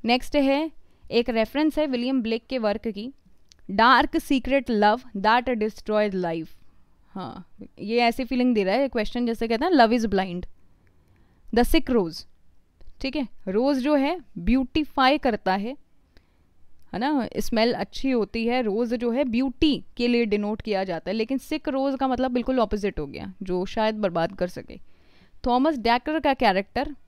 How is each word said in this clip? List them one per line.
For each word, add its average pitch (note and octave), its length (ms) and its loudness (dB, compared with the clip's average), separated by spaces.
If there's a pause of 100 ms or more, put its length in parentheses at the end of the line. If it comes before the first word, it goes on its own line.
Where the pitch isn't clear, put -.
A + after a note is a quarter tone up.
नेक्स्ट B3 300 2
है, C#4+ 360 2 (400)
एक A#3+ 180 2
रेफरेंस C4 500 0
है D4+ 80 2
विलियम B3+ 340 0
ब्लेक A3+ 280 -4
के C4 80 -4
वर्क G#3+ 300 -2
की, A3 240 -8 (600)
"Dark B3 500 4
secret C4+ 480 0
love G#3+ 360 2 (120)
that A#3 400 2
destroys G#3+ 580 -2
life।" E3+ 420 -4 (520)
हाँ, F3+ 380 -12 (320)
ये A3+ 200 -2
ऐसी A#3 260 2
फीलिंग B3 300 2
दे G3+ 80 2
रहा F#3 120 2
है C4+ 120 2
क्वेश्चन, A#3+ 380 -2
जैसे A3+ 220 -2
कहते A#3 180 0
हैं, F#4+ 60 2
"Love A#3+ 280 6
is G#3 140 0
blind।" F#3 320 -2 (1120)
The A#3+ 180 4
sick D#4 240 2
rose, E3+ 280 -2 (760)
ठीक C4+ 140 -4
है, C#4 120 -2 (200)
रोज B3+ 300 2
जो C#4+ 180 2
है D4 260 0 (160)
ब्यूटीफाई C4 800 2
करता G#3 380 0
है, A3+ 220 -6 (1160)
है F3+ 60 -6
ना, C4 280 0 (100)
स्मेल A3+ 360 0
अच्छी - 380 -4
होती A3+ 340 -2
है, B3 160 0
रोज A3 320 -2
जो A#3+ 180 -2
है C4+ 120 0
ब्यूटी B3+ 600 0 (140)
के A#3+ 100 0
लिए A#3 180 2
डिनोट G#3 360 -2
किया G3 220 -2
जाता F3+ 280 -6
है, G#3+ 40 -2
लेकिन A3+ 220 -2
सिक D4+ 320 -4
रोज C4+ 260 0
का C4+ 120 0
मतलब B3+ 240 0
बिल्कुल B3+ 280 0
ऑपोजिट G#3 400 -2
हो D3 80 -8
गया, F#3 260 -12 (100)
जो F#3 220 -2
शायद A3 300 -2
बर्बाद F3 400 -2
कर F3+ 120 -4
सके। - 300 -14 (680)
थॉमस C4 320 2
डैकर A#3+ 420 0
का C#4 140 2
कैरेक्टर A#3+ 640 0 (120)